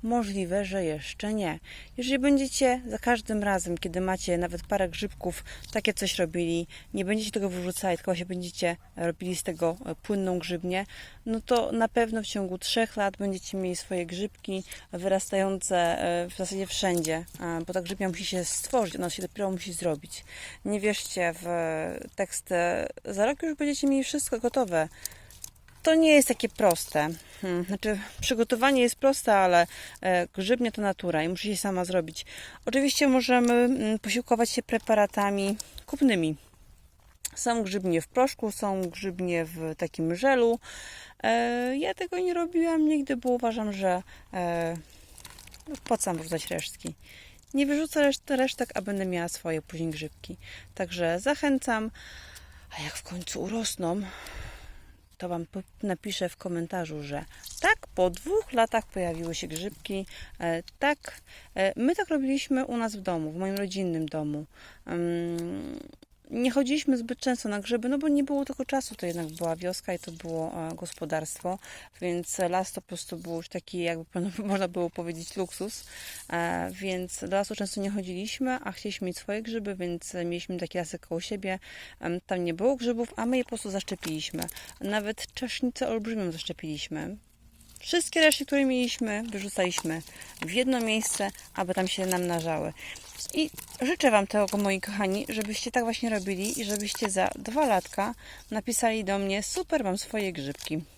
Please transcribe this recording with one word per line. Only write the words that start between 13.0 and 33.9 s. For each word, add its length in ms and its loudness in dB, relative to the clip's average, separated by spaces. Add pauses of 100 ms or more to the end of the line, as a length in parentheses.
będziecie 400 -4
mieli 180 -2
swoje 300 -4
grzybki 580 -6 (280)
wyrastające, 840 2
e, 520 2
w 80 -14
zasadzie 300 -4
wszędzie, 580 0 (140)
e, 280 -4
bo 60 -6
ta 80 2
grzybnia 280 -2
musi 160 -6
się 200 -2
stworzyć, 500 0
ona 140 -2
się 120 -6
dopiero 300 -2
musi 220 -6
zrobić. 520 -4 (400)
Nie 140 0
wierzcie 640 0
w 40 -10 (680)
tekst, 360 -4
e, 360 2 (180)
za 200 2
rok 180 0
już 120 0
będziecie 320 2
mieli 160 4
wszystko 360 -2
gotowe. 500 2 (960)
To 120 8
nie 180 10
jest 140 10
takie 220 2
proste. 600 4 (320)
Hmm, 220 0
znaczy, 360 -2 (220)
przygotowanie 600 4
jest 140 4
proste, 400 4
ale, 320 8 (340)
e, 260 4
grzybnia 440 2
to 100 -4
natura 420 2
i 60 0
musi 180 -4
się 100 0
sama 280 0
zrobić. 400 0 (400)
Oczywiście 420 4
możemy, 460 6
mm, 460 4